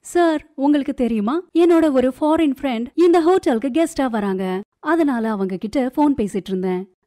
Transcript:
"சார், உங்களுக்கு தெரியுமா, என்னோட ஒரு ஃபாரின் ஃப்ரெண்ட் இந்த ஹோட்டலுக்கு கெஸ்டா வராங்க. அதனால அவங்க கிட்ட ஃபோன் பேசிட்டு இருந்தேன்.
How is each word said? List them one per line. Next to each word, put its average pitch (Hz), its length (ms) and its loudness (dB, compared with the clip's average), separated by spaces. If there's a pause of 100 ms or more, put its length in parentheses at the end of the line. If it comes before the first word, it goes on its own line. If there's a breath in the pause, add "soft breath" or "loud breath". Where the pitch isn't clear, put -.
"சார், 330 540 -2
உங்களுக்கு 277 400 0
தெரியுமா, 233 480 -2 (160)
என்னோட 330 340 4
ஒரு 254 280 2
ஃபாரின் 311 400 2
ஃப்ரெண்ட் 240 340 -4
இந்த 339 260 4
ஹோட்டலுக்கு 311 480 0
கெஸ்டா 277 420 -2
வராங்க. 196 500 -4 (180)
அதனால 285 520 0
அவங்க 196 260 -4
கிட்ட 247 300 -4
ஃபோன் 294 300 0
பேசிட்டு 196 320 -4
இருந்தேன். 185 460 -4 (120)